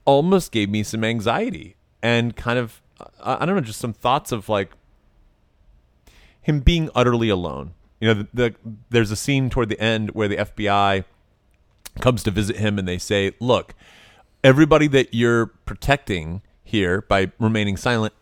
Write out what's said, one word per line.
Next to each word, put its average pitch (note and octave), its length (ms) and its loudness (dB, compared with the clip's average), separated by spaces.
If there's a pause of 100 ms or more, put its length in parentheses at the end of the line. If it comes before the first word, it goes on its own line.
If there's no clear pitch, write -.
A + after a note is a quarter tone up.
almost E3 460 2
gave G#2 160 0
me G#2+ 140 -2
some A2 220 -6
anxiety A#2 720 -4 (260)
and A#2 340 0
kind A#2+ 220 -4
of, A#2 240 -6 (420)
I, B2 200 -4
I - 20 -2
don't F3+ 80 0
know, G3+ 80 0
just A2 180 -8
some A#2 140 -6
thoughts C3 380 -2
of, G#2+ 180 -6
like, G2+ 220 -2 (1700)
him D3+ 200 0
being E3 340 4
utterly A#2+ 340 2
alone. E2+ 440 -4 (260)
You A2 80 0
know, A2+ 60 6
the, G#2 200 -4
the, A#2+ 220 -2 (340)
there's A2+ 220 2
a G#2+ 40 -4
scene C3+ 340 0
toward A#2 200 -2
the G#2+ 100 -6
end A2 320 -2
where G#2+ 160 -2
the G2+ 100 -2
F - 180 -6
B G2+ 140 -4
I G2+ 340 2 (960)
comes B2 240 0
to A2 80 -2
visit G2+ 240 -2
him G#2 240 -2
and F#2 80 -4
they F2+ 100 -4
say, G2 420 -2
"Look, A2+ 360 0 (680)
everybody D3+ 440 6
that C3+ 260 2
you're A#2 340 2 (180)
protecting F#2 760 -4 (220)
here G2 380 0
by F#2+ 380 0
remaining G#2+ 380 0
silent A2+ 440 -2